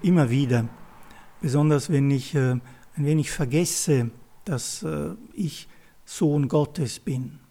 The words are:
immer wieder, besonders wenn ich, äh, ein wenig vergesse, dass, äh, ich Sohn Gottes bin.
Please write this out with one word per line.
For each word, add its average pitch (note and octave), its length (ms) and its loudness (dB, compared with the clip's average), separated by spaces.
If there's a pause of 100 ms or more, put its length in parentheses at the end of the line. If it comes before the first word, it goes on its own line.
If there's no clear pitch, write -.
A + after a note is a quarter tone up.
immer E3 280 4
wieder, A#2+ 380 2 (720)
besonders D3 500 2
wenn C#3 200 2
ich, C3+ 240 -2
äh, C3 180 2 (440)
ein D3+ 80 -2
wenig D3+ 260 2
vergesse, C#3 800 0 (340)
dass, - 380 -6
äh, D3+ 280 -6 (240)
ich - 340 -6 (360)
Sohn D3 440 0
Gottes D3 500 0
bin. C3+ 420 -6 (100)